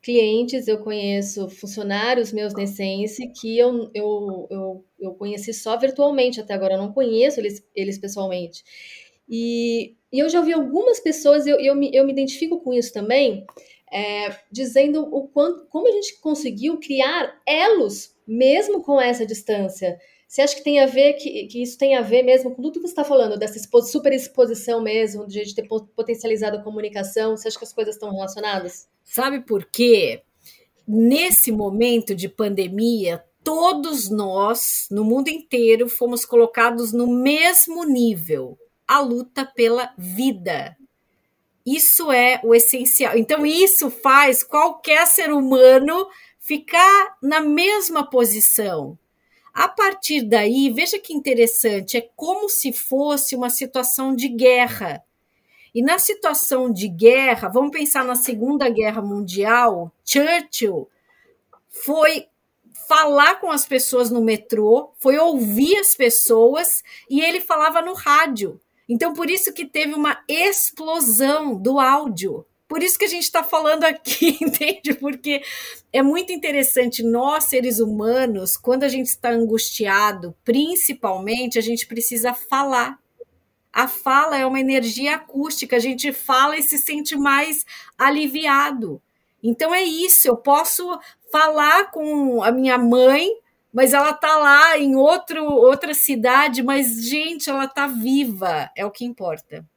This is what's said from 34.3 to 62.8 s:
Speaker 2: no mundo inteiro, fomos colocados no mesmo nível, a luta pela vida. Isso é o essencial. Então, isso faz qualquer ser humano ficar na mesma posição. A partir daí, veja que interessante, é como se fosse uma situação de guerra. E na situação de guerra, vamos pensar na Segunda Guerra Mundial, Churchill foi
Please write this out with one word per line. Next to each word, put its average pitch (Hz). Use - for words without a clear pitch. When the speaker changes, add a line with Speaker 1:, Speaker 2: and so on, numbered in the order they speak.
Speaker 2:
no 208
mundo 254
inteiro, 240
fomos 240
colocados 233
no 240
mesmo 320
nível, 170
a 285
luta 254
pela 240
vida. 180
Isso 311
é 247
o 233
essencial. 240
Então, 294
isso 330
faz 269
qualquer 320
ser 330
humano 269
ficar 381
na 311
mesma 320
posição. 208
A 330
partir 381
daí, 226
veja 330
que 370
interessante, 233
é 233
como 392
se 277
fosse 277
uma 247
situação 262
de 254
guerra. 240
E 233
na 320
situação 285
de 196
guerra, 226
vamos 254
pensar 294
na 254
Segunda 254
Guerra 214
Mundial, 202
Churchill 277
foi 311